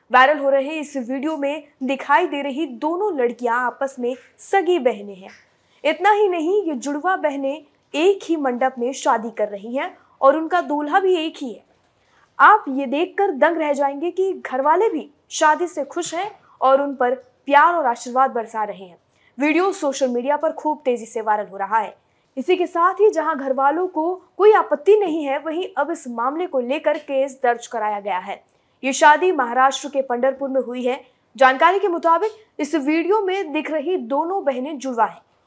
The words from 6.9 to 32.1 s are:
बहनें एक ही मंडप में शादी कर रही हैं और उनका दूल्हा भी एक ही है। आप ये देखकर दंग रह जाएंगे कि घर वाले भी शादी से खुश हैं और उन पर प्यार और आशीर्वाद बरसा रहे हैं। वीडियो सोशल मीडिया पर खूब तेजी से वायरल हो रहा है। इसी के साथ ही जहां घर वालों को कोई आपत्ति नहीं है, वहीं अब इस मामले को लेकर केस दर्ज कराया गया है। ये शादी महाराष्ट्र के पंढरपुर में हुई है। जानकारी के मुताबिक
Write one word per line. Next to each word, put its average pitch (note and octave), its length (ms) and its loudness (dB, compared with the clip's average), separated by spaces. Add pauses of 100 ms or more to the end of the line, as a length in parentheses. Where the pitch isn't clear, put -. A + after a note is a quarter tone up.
बहनें C#4+ 480 -4 (320)
एक G4 280 2
ही E4 120 -2
मंडप C4 440 -2
में B3 140 -4
शादी A#3+ 360 -2
कर G#3 180 -4
रही G#3 280 -10
हैं E4 220 -6 (240)
और C#4 160 6
उनका E4 240 -2
दूल्हा D4 380 -2
भी F#4 160 2
एक D#4 220 -4
ही B3 160 -8
है। - 100 -20 (760)
आप D#4 300 8
ये C4+ 160 -2
देखकर F4+ 460 0
दंग D4+ 260 2
रह D4 160 0
जाएंगे C#4+ 380 -2
कि F#4 220 -2
घर B3+ 280 -6
वाले F4 280 2
भी D4 200 -6 (200)
शादी D#4 380 2
से D4 180 -6
खुश E4+ 300 -8
हैं G4+ 160 -6 (300)
और C4+ 200 4
उन C#4+ 140 -6
पर B3 160 0 (340)
प्यार D4 300 4
और D#4 100 0
आशीर्वाद A#3+ 460 0
बरसा A3 320 -6
रहे F#3+ 220 -10
हैं। E3+ 120 -20 (420)
वीडियो D#4+ 320 2
सोशल C4+ 360 -2
मीडिया B3 300 -2
पर D#4 140 -2
खूब D4+ 340 -4
तेजी A#3 200 -2
से A3 160 -8
वायरल G#3+ 260 -2
हो F#3+ 100 -16
रहा G3 220 -2
है। G3 180 -8 (400)
इसी E4+ 180 0
के F4 120 0
साथ F4 260 2
ही G4+ 160 4
जहां D#4 260 0
घर C4+ 180 -2
वालों D4 340 2
को F4+ 340 -4 (160)
कोई G#4+ 160 8
आपत्ति F4 420 4
नहीं E4 280 0
है, C#4 160 -2
वहीं D#4+ 280 -6 (100)
अब C#4+ 140 0
इस D4 160 -10
मामले C4+ 400 -4
को C#4 120 -2
लेकर D4+ 380 0
केस C4+ 460 -4
दर्ज A#3 240 0
कराया G#3+ 320 -4
गया G3 180 -6
है। G3 260 -12 (400)
ये C4 100 -2
शादी D#4 380 6
महाराष्ट्र C4 580 0
के C#4 120 -2
पंढरपुर C4+ 480 -2
में C4 120 0
हुई B3 240 -6
है। B3+ 200 -4 (320)
जानकारी C4+ 420 6
के G4+ 80 0
मुताबिक E4+ 440 2 (280)